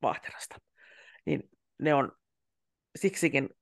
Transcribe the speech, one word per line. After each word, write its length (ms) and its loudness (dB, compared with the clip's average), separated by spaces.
vahterasta, 600 -6
niin 240 -2
ne 140 2
on 180 2
siksikin 540 2